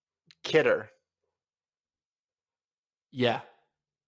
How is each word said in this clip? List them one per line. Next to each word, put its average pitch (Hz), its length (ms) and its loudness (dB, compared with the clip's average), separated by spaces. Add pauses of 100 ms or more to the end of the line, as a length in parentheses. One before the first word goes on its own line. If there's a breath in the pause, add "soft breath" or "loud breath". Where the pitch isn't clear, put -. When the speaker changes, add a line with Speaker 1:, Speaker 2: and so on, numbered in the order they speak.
(440)
Speaker 1:
Kidder. 127 460 0 (2250)
Speaker 2:
Yeah. 120 280 0 (680)